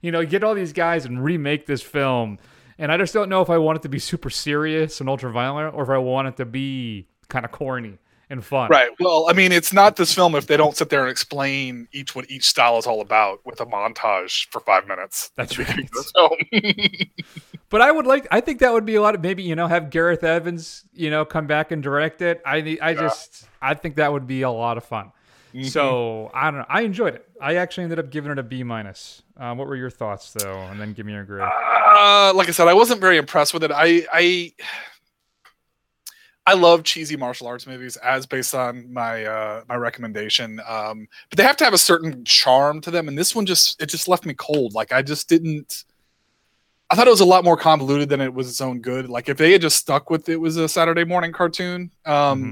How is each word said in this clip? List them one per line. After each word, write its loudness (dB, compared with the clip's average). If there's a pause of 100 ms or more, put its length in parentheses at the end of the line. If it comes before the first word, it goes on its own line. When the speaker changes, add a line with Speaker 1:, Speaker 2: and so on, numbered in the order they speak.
Speaker 1:
You -6
know, -2
get -2
all 0
these -6
guys -2
and -6
remake -2
this -4
film. -2 (380)
And -4
I 2
just -2
don't 0
know 2
if 0
I 4
want 2
it -8
to -10
be -6
super -8
serious -4
and -6
ultra -4
violent -4
or -4
if -6
I 2
want -2
it -14
to -6
be -8 (220)
kinda -8
corny -8 (340)
and -10
fun. -2
Speaker 2:
Right. 6 (100)
Well, 2
I 4
mean, 4
it's 2
not 8
this 0
film 2
if -2
they 2
don't 4
sit -4
there 2
and -2
explain -6
each, -14
what -12
each -10
style 4
is -2
all -2
about 0
with -16
a -6
montage -4
for -8
five 2
minutes -10
at -6
Speaker 1:
That's -8
Speaker 2:
the -6
beginning -6
Speaker 1:
right. -8
Speaker 2:
of 2
the -2
film. -8
<laughs> -18 (500)
Speaker 1:
But 4
I 6
would 0
like, 2
I 2
think -2
that 4
would 0
be -2
a 4
lot 4
of, -6
maybe, -4
you -4
know, -2
have -2
Gareth 0
Evans, -4
you -6
know, 0
come -4
back -2
and -6
direct -2
it. -2
I -2
need, -8
I 0
Speaker 2:
Yeah. -4
Speaker 1:
just, -6 (140)
I -2
think -8
that 2
would -4
be -6
a -2
lot -4
of -14
fun. -10 (420)
Speaker 2:
Mm-hmm. -12
Speaker 1:
So -2
I 0
don't -8
know. -10
I 0
enjoyed -2
it. -20 (100)
I -2
actually -4
ended -6
up -6
giving -8
it -6
a -8
B -10
minus. -12 (180)
Uh, -10
what -10
were -8
your -10
thoughts -10
though? -6
And -14
then -10
give -14
me -12
your -12
grade. -8 (400)
Speaker 2:
Uh, 8
like 2
I -4
said, 6
I 8
wasn't 6
very 6
impressed 0
with -2
it. 0
I, 4
I, 0 (1900)
I 6
love 6
cheesy -6
martial -8
arts -12
movies, -14
as -2
based -4
on -6
my, -6
uh, -6
my -6
recommendation. -6
Um, -8 (220)
but -4
they 4
have 4
to 2
have 4
a 6
certain 0
charm 2
to -10
them, -4
and -8
this -2
one 0
just, 0
it -6
just -6
left 0
me -6
cold. -2
Like, -4
I 0
just -8
didn't. 0 (1080)
I 4
thought 6
it 10
was 8
a 8
lot 8
more 6
convoluted 2
than 0
it -4
was -6
its -8
own -6
good. -6
Like, -8
if -2
they 6
had 8
just 2
stuck -2
with -2
it -2
was -2
a 0
Saturday 2
morning -2
cartoon, -4 (160)
um, 0 (280)
Speaker 1:
Mm-hmm. -6